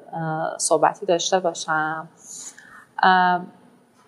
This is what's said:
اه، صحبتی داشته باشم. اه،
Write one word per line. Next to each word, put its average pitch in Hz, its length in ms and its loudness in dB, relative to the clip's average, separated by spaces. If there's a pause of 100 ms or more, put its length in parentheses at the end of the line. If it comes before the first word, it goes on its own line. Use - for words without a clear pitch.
(120)
اه، 160 460 -4
صحبتی - 480 2
داشته 185 340 0
باشم. 160 680 -4 (920)
اه، 180 440 4 (600)